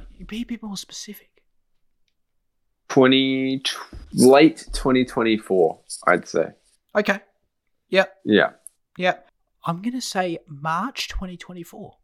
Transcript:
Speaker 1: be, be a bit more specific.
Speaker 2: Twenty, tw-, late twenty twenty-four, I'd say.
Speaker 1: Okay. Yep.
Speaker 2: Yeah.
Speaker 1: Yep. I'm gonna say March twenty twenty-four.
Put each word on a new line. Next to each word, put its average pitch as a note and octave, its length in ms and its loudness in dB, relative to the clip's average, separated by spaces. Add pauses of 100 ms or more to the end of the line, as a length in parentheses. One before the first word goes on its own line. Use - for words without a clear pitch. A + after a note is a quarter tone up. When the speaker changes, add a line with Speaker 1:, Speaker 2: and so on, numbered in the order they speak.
(180)
Speaker 1:
be, F#3 60 -18
be G#3+ 180 -10
a - 20 -8
bit A#3 180 -10
more G#3 140 -10
specific. - 540 -16 (1600)
Speaker 2:
Twenty, C3 720 2
tw-, - 180 -6 (340)
late C#3 600 6
twenty B2+ 320 0
twenty-four, G#2+ 760 0 (260)
I'd F2 220 0
say. E2 200 -2 (460)
Speaker 1:
Okay. G#3 240 0 (720)
Yep. - 260 0 (100)
Speaker 2:
Yeah. G2+ 260 4 (480)
Speaker 1:
Yep. F3+ 300 -4 (380)
I'm E3+ 140 -6
gonna B3 220 -6
say F#3 440 -4
March D#3+ 640 -6
twenty F#3 300 -10
twenty-four. - 640 -18